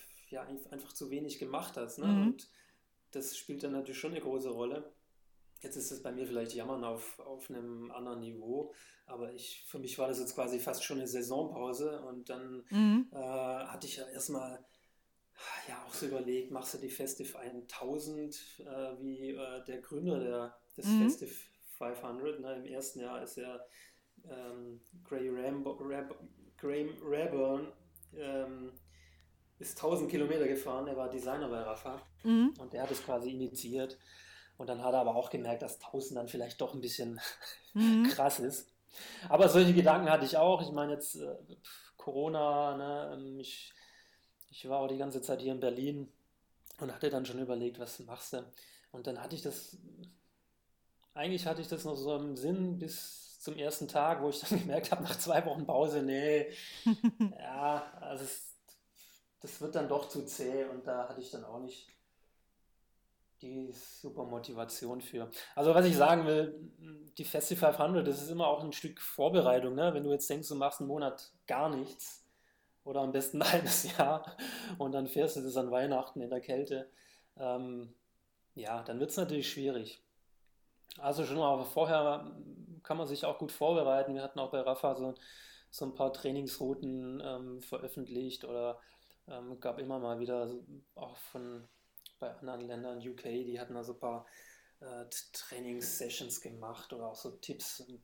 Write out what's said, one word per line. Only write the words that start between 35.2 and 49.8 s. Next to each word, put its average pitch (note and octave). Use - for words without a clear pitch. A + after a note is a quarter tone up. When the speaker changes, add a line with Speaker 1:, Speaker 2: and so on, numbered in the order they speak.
Speaker 1:
gemerkt, A#2
dass -
tausend C3+
dann A#2+
vielleicht A#2+
doch B2+
ein C3+
bisschen A#2+
<laughs> -
Speaker 2:
Mhm. A3+
Speaker 1:
krass C#3+
ist. -
Aber F3
solche F3
Gedanken D#3+
hatte D3+
ich D3
auch. F3
Ich D3
meine D3
jetzt, -
äh, D3
pf, -
Corona, D3
ne, C#3+
ähm, C3+
ich, -
ich -
war C3+
auch C3+
die C3+
ganze C3+
Zeit C3
hier C3
in B2+
Berlin C3
und C3
hatte D3
dann C3
schon B2
überlegt, A#2+
was A#2+
machst A#2+
du? B2
Und B2+
dann B2+
hatte -
ich -
das, -